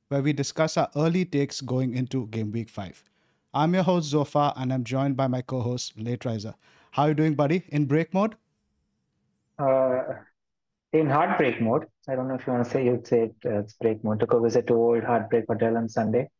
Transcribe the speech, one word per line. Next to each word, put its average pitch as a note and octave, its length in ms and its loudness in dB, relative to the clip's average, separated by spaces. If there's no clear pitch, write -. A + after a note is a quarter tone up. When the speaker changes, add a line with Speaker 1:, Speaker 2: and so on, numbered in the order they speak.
Speaker 1:
where C#3 140 0
we D3 100 2
discuss C#3+ 440 -2
our D#3+ 200 0
early E3+ 280 2
takes C#3+ 360 -4
going B2+ 340 -2
into B2+ 320 -4
Game A2 240 -6
Week A2+ 180 -6
five. - 360 -12
I'm D#3 180 2
your F#3 120 2
host, E3+ 280 0
Zofa, D3 440 2
and C3 160 -4
I'm C3 100 -2
joined C3 340 -2
by C3+ 120 0
my B2+ 140 -2
co-host, B2 540 -6
Late A#2 280 -6
Riser. A2 300 -6
How C#3 140 0
are D3+ 40 4
you D#3 60 2
doing, D#3 200 2
buddy? D3 340 0
In D3 160 0
break D3+ 280 0
mode? G#3+ 240 0
Speaker 2:
Uh, C3 420 2
in D#3 160 4
heartbreak D3+ 520 2
mode. A2+ 260 0
I C3+ 60 -4
don't B2+ 140 -2
know C3 60 -4
if B2 120 -8
you B2+ 60 -2
wanna A#2+ 120 0
say, C3 220 0
you'd A#2+ 200 2
say A#2 180 4
it, A2 200 -4
uh, G#2+ 140 -2
it's G#2+ 160 -6
break A2 300 -2
mode. G#2+ 160 0
Took A#2 120 0
a A#2+ 80 4
visit A2+ 280 2
to B2 60 4
Old A#2 300 4
Heartbreak A2+ 440 0
Hotel A2+ 280 2
on A2+ 120 -2
Sunday. A2+ 520 0